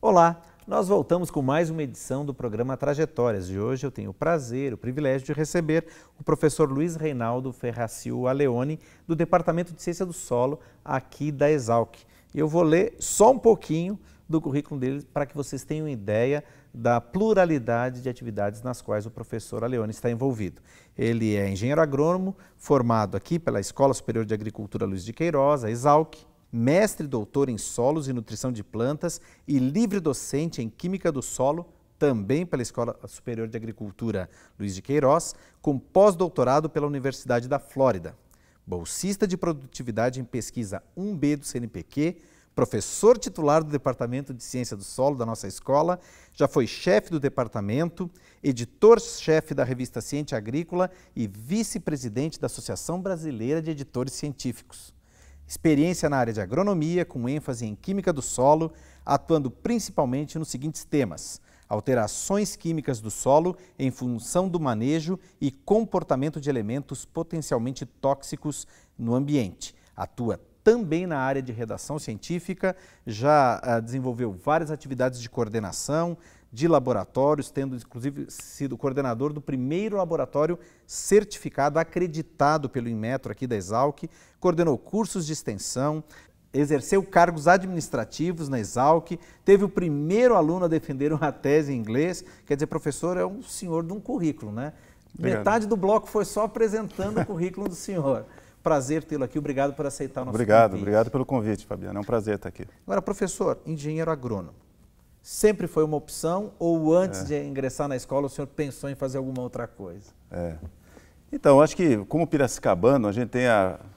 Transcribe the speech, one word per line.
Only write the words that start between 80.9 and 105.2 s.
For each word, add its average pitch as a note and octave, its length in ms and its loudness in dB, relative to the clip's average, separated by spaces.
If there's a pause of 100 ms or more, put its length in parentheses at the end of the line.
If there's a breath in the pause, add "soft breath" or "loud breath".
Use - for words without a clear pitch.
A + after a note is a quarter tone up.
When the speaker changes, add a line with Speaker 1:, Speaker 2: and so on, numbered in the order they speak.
Speaker 1:
acreditado D#3 920 0
pelo A#2+ 180 -4
Inmetro A2+ 440 -4
aqui A#2+ 160 -8
da A#2+ 100 -2
esalq, A#2 500 0 (320 soft breath)
coordenou E3 380 4
cursos G3 480 -2
de D3+ 80 -6
extensão, C#3+ 720 -4 (500 soft breath)
exerceu D3 500 2
cargos E3+ 440 4
administrativos E3+ 1000 0
na C3+ 120 -2
esalq, D#3 600 2 (240 soft breath)
teve G3 220 8
o G3 40 0
primeiro F3+ 640 4
aluno F3 300 4
a E3+ 40 2
defender D3+ 420 0
uma D3+ 200 0
tese C#3+ 420 2
em B2+ 40 -2
inglês. B2 460 -2 (220 loud breath)
Quer D3 100 0
dizer, D3 120 -2
professor, E3 500 -4
é F3+ 80 0
um G3+ 160 -8
senhor E3+ 420 -6
de E3 80 -8
um G#3 80 -8
currículo, D3+ 520 -4
né? C3 220 -8 (440 soft breath)
Speaker 2:
Obrigado. B2 220 0
Speaker 1:
Metade G#3+ 280 2
do A3 80 2
bloco G3+ 320 2
foi G#3 160 0
só G#3 200 -2
apresentando G#3+ 760 -2
o D#3 60 0
currículo F#3+ 420 -4
do F3+ 80 -6
senhor. C#3 520 -2 (340 soft breath)
Prazer D3+ 420 0
tê-lo C#3+ 200 -4
aqui, B2+ 160 -4
obrigado C#3+ 340 -2
por D3 140 -6
aceitar C3+ 340 -8
o C3 40 -6
nosso B2 100 -6
Speaker 2:
Obrigado, A2 340 8
Speaker 1:
convite. F#2+ 140 -4
Speaker 2:
obrigado G#2+ 280 4
pelo C3+ 140 0
convite, G#2+ 400 -2
Fabiano, F#2+ 320 -8
é G#2 40 -6
um G2+ 40 -6
prazer G#2+ 300 0
estar F#2+ 120 -8
aqui. F#2 180 -12 (200 soft breath)
Speaker 1:
Agora, G3 160 -2
professor, F#3+ 640 -4
engenheiro D#3 440 -6
agrônomo, A#2 440 -6 (680)